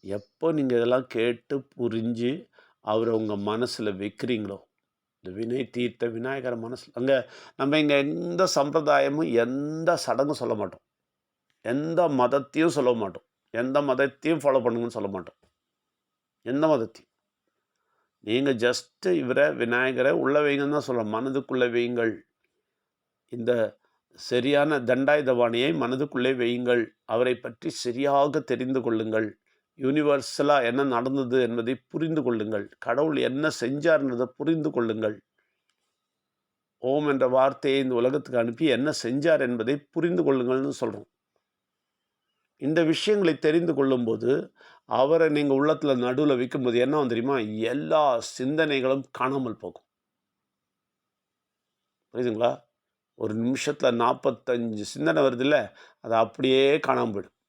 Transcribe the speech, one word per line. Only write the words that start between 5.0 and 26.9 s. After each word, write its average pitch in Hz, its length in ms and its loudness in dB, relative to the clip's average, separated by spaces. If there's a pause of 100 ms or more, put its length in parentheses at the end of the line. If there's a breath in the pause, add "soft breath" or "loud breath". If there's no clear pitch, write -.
இந்த 92 100 -14
வினை 117 360 -4
தீர்த்த 120 360 -4
விநாயகரை 123 520 -6
மனசுல, 117 340 -12
அங்க 131 200 0 (440 loud breath)
நம்ம 143 220 2
இங்க 147 200 4
எந்த 175 480 -2
சம்பிரதாயமும், 147 880 2
எந்த 147 640 0
சடங்கும் 139 460 -2
சொல்ல 117 120 -2
மாட்டோம், 101 300 -8 (800)
எந்த 160 440 0
மதத்தையும் 139 680 2
சொல்ல 127 160 2
மாட்டோம், 101 340 -4 (280)
எந்த 131 280 0
மதத்தையும் 139 600 -2
ஃபாலோ 135 200 2
பண்ணுங்கன்னு 117 360 -2
சொல்ல 101 120 -6
மாட்டோம், 92 280 -12 (1080)
எந்த 139 200 0
மதத்தையும். 131 400 0 (1160)
நீங்க 127 280 0
just 120 600 -2
இவரை, 135 400 2
விநாயகரை 127 600 0
உள்ள 135 280 0
வைங்கன்னு 143 360 0
தான் 143 120 -4
சொல்றோம். 113 260 -2
மனதுக்குள்ள 131 540 -2
வையுங்கள், 120 460 0 (1160)
இந்த 120 200 -2 (680)
சரியான 143 640 2
தண்டாயுதபாணியை 127 920 2
மனதுக்குள்ளே 131 640 0
வையுங்கள், 120 460 2 (220)